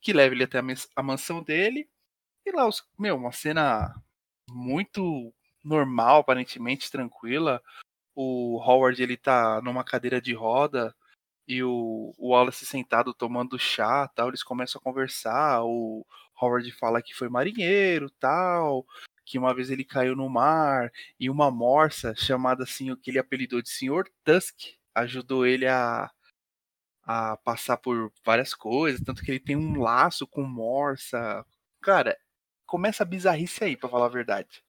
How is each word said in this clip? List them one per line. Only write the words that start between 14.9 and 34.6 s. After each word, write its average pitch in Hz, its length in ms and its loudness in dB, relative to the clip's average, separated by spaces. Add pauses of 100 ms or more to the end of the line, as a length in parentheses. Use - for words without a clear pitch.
o 113 400 -4 (360)
Howard 123 320 0
fala 117 300 -2
que - 120 -16
foi 123 140 -8
marinheiro, 175 920 0
tal, 156 680 0 (400)
que - 140 -8
uma 127 160 2
vez 127 160 -6
ele 131 140 -4
caiu 131 320 0
no 135 120 -4
mar, 135 640 2 (280)
e 127 120 -2
uma 143 200 4
morsa 123 680 2
chamada, 127 480 0
assim, 131 260 -8
o 127 60 -6
que - 140 -12
ele 131 80 0
apelidou 127 440 -4
de - 80 -10
Senhor 147 380 -2 (160)
Tusk, 170 320 2 (380)
ajudou 123 520 0
ele 131 200 2
a, 120 440 0 (960)
a 113 340 -2
passar 120 400 -2
por 117 340 -4 (120)
várias 117 300 2
coisas, 131 460 -2
tanto - 220 -8
que - 80 -6
ele 131 100 -4
tem 143 160 -4
um 151 240 -2
laço 131 460 2
com - 180 -6
morsa. 120 1000 -4 (380)
Cara, 147 340 4 (500)
começa 196 360 -2
a 196 40 -2
bizarrice 180 580 -2
aí, 156 120 -2
pra 131 120 -8
falar 120 180 2
a 120 40 0
verdade. 113 580 -6